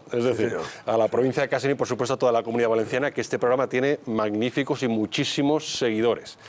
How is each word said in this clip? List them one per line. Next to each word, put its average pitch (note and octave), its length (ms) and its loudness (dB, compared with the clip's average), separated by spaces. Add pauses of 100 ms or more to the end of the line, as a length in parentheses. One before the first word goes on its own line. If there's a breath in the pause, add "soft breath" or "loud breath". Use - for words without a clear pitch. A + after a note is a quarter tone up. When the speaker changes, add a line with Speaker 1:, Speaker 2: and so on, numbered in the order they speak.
Speaker 1:
Es A#2+ 160 -2
Speaker 2:
Sí, B2+ 60 2
Speaker 1:
decir, A2 200 0
Speaker 2:
señor. E2 140 -4 (220 loud breath)
Speaker 1:
a A2 120 0
la A2 120 4
provincia B2+ 340 2
de B2+ 60 -2
Castilla C3+ 240 0
y, - 20 -4
por A#2 120 -2
supuesto, B2 260 -2
a B2+ 40 0
toda B2+ 140 4
la A2+ 100 4
Comunidad A#2 280 0
Valenciana, A#2 420 0
que B2 100 -4
este A#2+ 160 -4
programa B2 300 2
tiene C3 380 0
magníficos A#2 760 -2
y B2+ 60 2
muchísimos C#3 880 0
seguidores. A#2 600 0 (120)